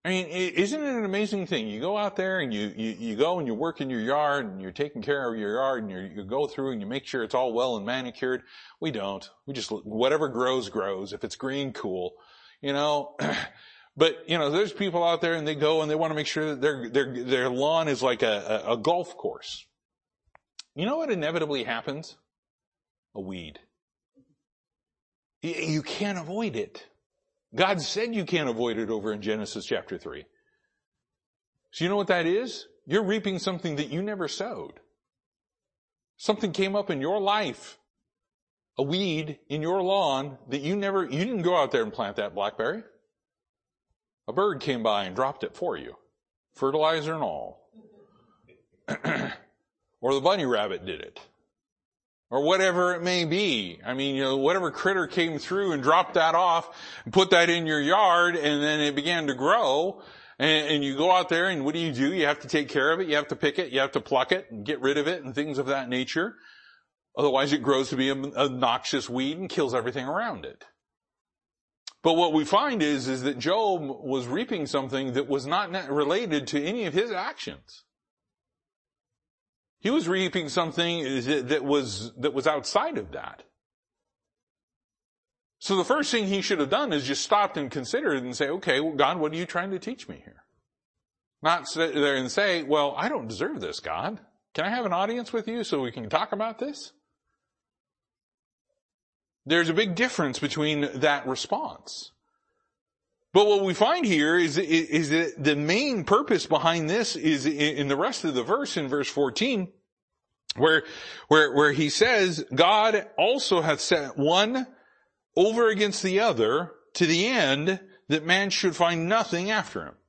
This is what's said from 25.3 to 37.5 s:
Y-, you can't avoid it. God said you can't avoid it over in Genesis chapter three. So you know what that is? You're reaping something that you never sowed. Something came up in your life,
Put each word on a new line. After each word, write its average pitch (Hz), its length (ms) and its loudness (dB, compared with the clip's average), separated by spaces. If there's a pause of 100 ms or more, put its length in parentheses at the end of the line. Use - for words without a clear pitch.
Y-, 165 160 -6
you 156 220 0
can't 202 360 -6
avoid 175 380 -4
it. - 320 -8 (680)
God 185 260 2
said 226 340 -4
you 185 100 -2
can't 156 240 0
avoid 113 280 0
it 110 120 -4
over 107 240 -2
in 104 80 -6
Genesis 107 440 -4
chapter 95 320 -4
three. 76 280 -12 (1500)
So - 120 -6
you 180 60 0
know 202 60 0
what 202 120 0
that 175 180 2
is? 214 400 -2 (200)
You're 202 180 2
reaping 190 360 -2
something 175 360 -4
that 143 140 -4
you 160 120 -4
never 196 260 -6
sowed. - 520 -10 (1400)
Something 208 340 -2
came 190 240 -2
up 202 140 -2
in 143 120 -2
your 185 180 -2
life, 202 580 -4 (1000)